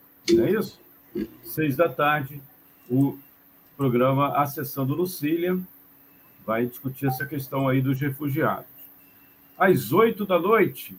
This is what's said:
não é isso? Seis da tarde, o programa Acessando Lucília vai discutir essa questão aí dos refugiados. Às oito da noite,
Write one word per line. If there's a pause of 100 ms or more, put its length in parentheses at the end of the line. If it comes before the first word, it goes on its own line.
(300)
não
é
isso? (640)
Seis
da
tarde, (480)
o (580)
programa
Acessando
Lucília (840)
vai
discutir
essa
questão
aí
dos
refugiados. (880)
Às
oito
da
noite,